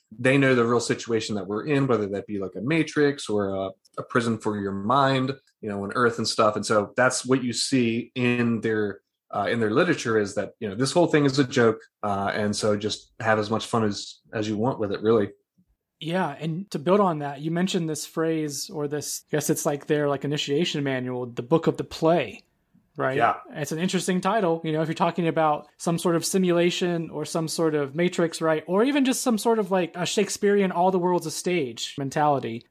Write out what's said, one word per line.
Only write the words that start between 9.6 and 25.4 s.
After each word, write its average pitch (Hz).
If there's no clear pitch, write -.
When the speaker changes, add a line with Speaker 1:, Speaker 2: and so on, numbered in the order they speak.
Speaker 1:
literature 127
is 101
that, 104
you 110
know, 98
this 131
whole 175
thing 151
is 135
a 143
joke. 117
Uh, 98
and 104
so 107
just 104
have 110
as 107
much 107
fun 113
as, 104
as 110
you 107
want 120
with 101
it, 92
really. 107
Speaker 2:
Yeah. 160
And 165
to 160
build 180
on 170
that, 143
you 160
mentioned 175
this 147
phrase 160
or 147
this, -
I -
guess 147
it's 151
like 147
their, 147
like, 139
initiation 147
manual, 127
the 120
Book 160
of 151
the 147
Play, 156
right? 135
Speaker 1:
Yeah. 113
Speaker 2:
It's 151
an 160
interesting 185
title, 185
you 160
know, 156
if 156
you're 160
talking 170
about 156